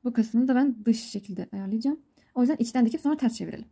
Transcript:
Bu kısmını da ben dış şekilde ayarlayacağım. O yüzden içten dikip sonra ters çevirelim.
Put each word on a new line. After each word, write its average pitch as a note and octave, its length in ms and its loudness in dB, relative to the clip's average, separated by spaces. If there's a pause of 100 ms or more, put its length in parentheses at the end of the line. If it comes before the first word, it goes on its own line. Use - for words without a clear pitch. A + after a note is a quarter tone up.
Bu A#3+ 80 -2
kısmını A#3 360 2
da C4 60 4
ben B3+ 300 2
dış A3+ 160 4
şekilde G3 520 -10
ayarlayacağım. A3 480 -2 (340)
O B3 60 -2
yüzden C4+ 160 4
içten A#3+ 300 2
dikip A#3+ 140 -2
sonra D4+ 160 2
ters B3 200 0
çevirelim. - 360 -10